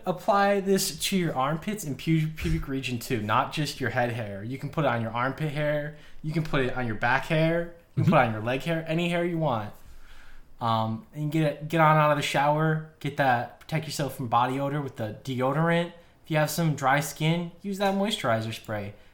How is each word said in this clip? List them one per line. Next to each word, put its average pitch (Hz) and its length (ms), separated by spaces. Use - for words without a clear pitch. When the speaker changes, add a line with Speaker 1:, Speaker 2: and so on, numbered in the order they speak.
Speaker 1:
apply 202 540
this 190 400
to - 180
your 170 180
armpits 156 480
and 139 140
pu-, 160 380
pubic 160 320
region 127 320
too, 120 240
not 113 280
just 147 300
your 120 80
head 123 220
hair. 104 320
You 127 160
can 143 100
put 151 160
it 127 40
on 117 120
your 113 80
armpit 131 420
hair. 147 460
You 156 120
can 165 100
put 151 180
it 123 160
on 123 80
your 113 100
back 123 300
hair. 165 480
You 123 80
can - 80
put 160 80
it - 20
Speaker 2:
Mm-hmm. 120 60
Speaker 1:
on 110 60
your 107 100
leg 131 180
hair, 160 260
any 170 220
hair 175 160
you 170 140
want. 113 320
Um, 110 540
and 151 160
get 160 120
it, 151 240
get 165 140
on 156 160
out 151 140
of 143 60
the 143 60
shower. 156 680
Get 147 180
that, 127 420
protect - 260
yourself 139 300
from 127 120
body 127 320
odor 139 220
with 131 160
the 104 260
deodorant. 156 640
If - 80
you 156 60
have 151 140
some 160 240
dry 135 240
skin, 165 520
use 196 160
that 196 160
moisturizer 117 580
spray. 104 400